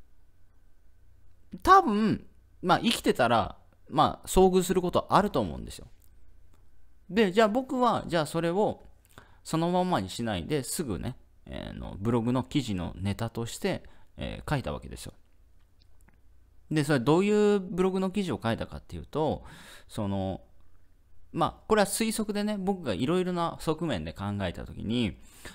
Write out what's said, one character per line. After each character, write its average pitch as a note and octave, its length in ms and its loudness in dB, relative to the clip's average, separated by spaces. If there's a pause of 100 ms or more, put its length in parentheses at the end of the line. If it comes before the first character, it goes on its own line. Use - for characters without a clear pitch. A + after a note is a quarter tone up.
(1600)
多 F#4+ 180 10
分、 G#3+ 460 0 (340)
ま F3 140 4
あ、 - 60 0
生 A3+ 100 2
き - 100 -2
て - 140 2
た A#2+ 120 4
ら、 A2+ 300 2 (320)
ま C3 340 2
あ、 - 40 -14
遭 F#3 280 6
遇 F#3 60 6
す F3+ 100 -2
る F3+ 120 2
こ F3 80 -2
と - 180 0
あ D3+ 100 6
る G3+ 120 2
と D3 80 0
思 E2+ 160 -2
う B1+ 40 -8
ん A1+ 60 -10
で - 60 -14
す - 80 -16
よ。 - 80 -18 (1200)
で、 F#3+ 220 4
じ G3+ 100 4
ゃ A3+ 40 8
あ - 20 2
僕 B3+ 320 -2
は、 A3+ 260 2
じ C#3 100 -4
ゃ E3 60 4
あ D3 60 0
そ E3 120 -4
れ E3 120 -2
を F#3 340 -2 (580)
そ - 140 -4
の E3+ 140 0
ま F3+ 120 2
ま F3+ 160 0
に F#2+ 120 -4
し - 100 -8
な A2 160 -2
い E2 80 -6
で、 D3 160 -2
す - 220 -6
ぐ G2+ 160 -4
ね、 C3 180 -8 (300)
え G1+ 260 -10
ー、 - 20 -12
の、 A1+ 220 -10
ブ G2+ 140 -2
ロ A#2+ 100 4
グ A#2+ 120 0
の B2+ 100 0
記 D3 180 -2
事 G#2+ 140 -4
の E2+ 200 -6
ネ G2 200 -4
タ A#2 160 -6
と A#2 160 -6
し - 100 -12
て、 F3+ 240 -4 (360)
え G#1 280 -10
ー、 - 20 -8
書 D3+ 100 0
い B2+ 40 -2
た - 120 -6
わ C#2 60 -8
け - 100 -14
で - 80 -12
す - 100 -14
よ。 - 60 -16 (1600)
で、 D#3 140 2
そ D3 100 2
れ C#3 60 4
ど C#3 180 4
う G3 80 4
い G#3 300 4
う G3+ 40 0
ブ F3+ 220 -4
ロ F#3 80 4
グ F#3+ 100 -2
の F#3+ 120 0
記 G3 120 -2
事 E3+ 80 -4
を G2+ 120 -2
書 A2+ 80 0
い G#2+ 60 -2
た F#2 100 -8
か D2 100 -14
っ - 40 -12
て - 140 -14
い E2 40 -8
う D2 80 -12
と、 C#3+ 360 -2 (440)
そ G#2+ 200 -6
の、 F#2+ 340 -4 (880)
ま D#3+ 160 0
あ、 - 200 -10
こ G#3+ 80 4
れ G#3+ 60 6
は G3 40 6
推 A3 280 0
測 G#3+ 200 -4
で G#3 120 -2
ね、 G#3+ 120 -4
僕 F#3 260 -2
が A#2+ 100 -2
い F#2+ 120 0
ろ F3 140 2
い F#3 60 0
ろ F3+ 80 -2
な E3+ 260 -2
側 D#3+ 260 -2
面 G2 200 -2
で D#2+ 80 -8
考 - 100 -8 (200)
え F2+ 100 -2
た B1 120 -10
と - 80 -14
き - 120 -10
に、 A2 340 -2 (360)